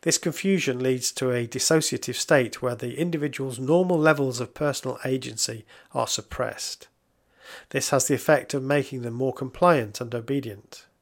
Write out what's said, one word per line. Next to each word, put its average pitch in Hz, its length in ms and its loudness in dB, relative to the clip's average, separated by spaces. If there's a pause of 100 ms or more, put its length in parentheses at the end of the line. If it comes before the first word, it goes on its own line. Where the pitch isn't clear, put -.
This 165 160 2
confusion 156 640 0
leads 127 300 0
to 127 180 -2
a 120 160 0
dissociative 131 680 0
state - 480 2
where 120 120 0
the 123 240 -8
individual's 143 600 -4
normal 170 400 4
levels 139 420 4
of 117 140 -6
personal 131 500 -2
agency 120 640 -4 (260)
are 120 140 0
suppressed. - 800 -6 (800)
This - 220 -2
has 135 160 4
the 143 80 4
effect 131 400 2
of 139 80 -2
making 135 400 0
them 117 100 -6
more 127 220 -2
compliant 135 680 2
and 120 140 -8
obedient. 117 720 -6 (160)